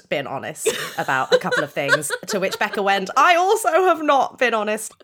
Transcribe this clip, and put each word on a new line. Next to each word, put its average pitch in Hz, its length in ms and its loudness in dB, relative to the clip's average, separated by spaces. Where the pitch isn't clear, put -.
been 143 200 -4
honest 131 400 -6
about 135 360 0
a 508 40 6
couple 480 260 -2
of 139 80 -12
things, 151 400 0
to 208 100 -2
which 190 220 -2
Becca 208 220 -2
went, 196 340 0
"I 330 180 6
also 381 360 2
have 330 340 2
not 277 340 2
been 233 160 2
honest." 214 380 -4